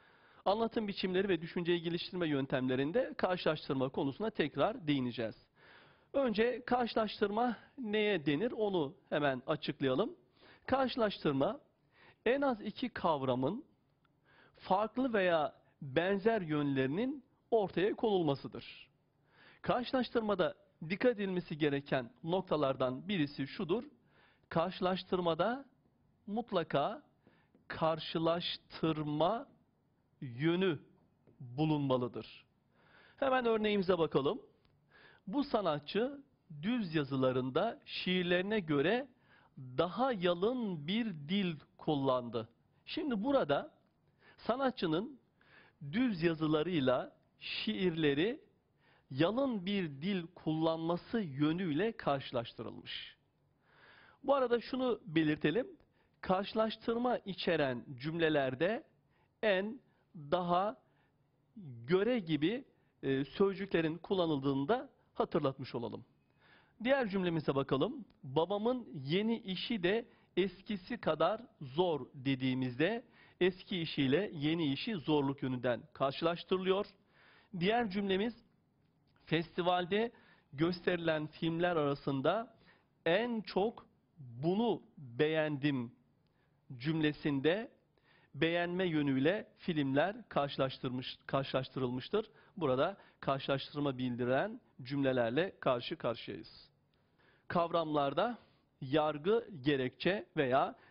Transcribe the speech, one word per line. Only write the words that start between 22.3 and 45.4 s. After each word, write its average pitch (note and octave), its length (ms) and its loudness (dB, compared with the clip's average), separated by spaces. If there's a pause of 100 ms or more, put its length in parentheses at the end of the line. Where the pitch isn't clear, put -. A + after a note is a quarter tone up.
birisi C#3+ 380 -2
şudur. G3 380 -2 (640)
Karşılaştırmada F3+ 1160 0 (640)
mutlaka G3+ 760 -2 (680)
karşılaştırma E3 1800 -2 (720)
yönü D#3 580 0 (600)
bulunmalıdır. C3 1080 -2 (680)
Hemen C4 300 2
örneğimize G#3 520 2
bakalım. D3+ 440 0 (840)
Bu C4 180 -2
sanatçı G#3+ 800 -2 (400)
düz G3+ 320 -2
yazılarında C3 880 0
şiirlerine F#3 760 0
göre E3 480 2 (500)
daha E3 540 0
yalın F3+ 760 0
bir A3 200 0
dil F3 500 -2 (220)
kullandı. B2+ 680 0 (380)
Şimdi B3+ 380 -4
burada A3+ 480 0 (640)
sanatçının A#3 840 -2 (720)